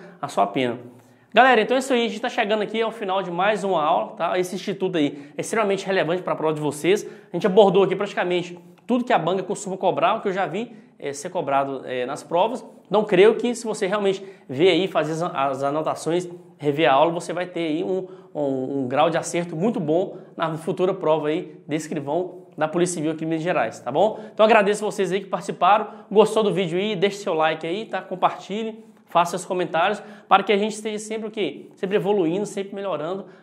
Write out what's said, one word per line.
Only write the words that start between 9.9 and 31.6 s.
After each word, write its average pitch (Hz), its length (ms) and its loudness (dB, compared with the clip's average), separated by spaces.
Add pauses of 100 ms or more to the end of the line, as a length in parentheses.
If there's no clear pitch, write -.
o 220 80 -6
que 214 60 -2
eu 190 40 0
já 185 140 -2
vi, 196 280 -6 (240)
é, 143 140 -8
ser 139 160 -10
cobrado, 139 560 -2
é, 127 220 -4
nas 143 160 -8
provas. 214 420 0 (260)
Não 208 140 2
creio 208 320 6
que 240 180 -2
se 240 120 -8
você 208 200 -4
realmente 196 380 -2 (240)
ver 147 220 4
aí, 175 180 2
fazer 160 240 0
as, 160 100 -2
as 135 400 -2
anotações, 156 640 -2 (300)
rever 147 340 2
a 135 40 6
aula, 156 180 6
você 175 220 -6
vai 180 120 -4
ter 180 140 -8
aí 165 240 -2
um, 185 240 -4 (260)
um, 139 460 -2
um 127 80 -2
grau 143 220 2
de 165 80 -2
acerto 170 360 -4
muito 214 240 0
bom 165 380 0 (180)
na 160 220 -4
futura 185 380 -2
prova 156 340 0
aí 165 400 -4
de 147 80 -2
escrivão 160 680 -4 (100)
da 151 100 0
Polícia 175 280 0
Civil 160 180 -2
aqui 156 120 -6
em 160 40 -4
Minas 160 160 -2
Gerais, 143 360 0
tá 127 120 -8
bom? 196 260 2 (140)
Então 208 120 6
agradeço 208 380 4
vocês 190 300 -2
aí 196 80 -2
que 196 60 -14
participaram. 190 600 0 (220)
Gostou 214 320 4
do 233 100 2
vídeo 170 260 -2
aí? 214 180 -2
Deixe 202 220 0
seu 190 160 -4
like 160 300 0
aí, 185 200 -4
tá? 190 160 -6
Compartilhe, 214 840 -4 (220)
faça 170 240 2
seus 180 140 -6
comentários 180 580 -2 (260)
para 196 140 6
que 202 100 0
a 208 60 4
gente 214 140 -2
esteja 214 260 -8
sempre 214 300 -8
o - 20 -8
quê? 196 360 -6 (100)